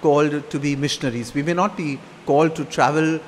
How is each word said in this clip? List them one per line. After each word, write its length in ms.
called 500
to 80
be 180
missionaries. 580
We 80
may 120
not 220
be 220
called 320
to 80
travel 640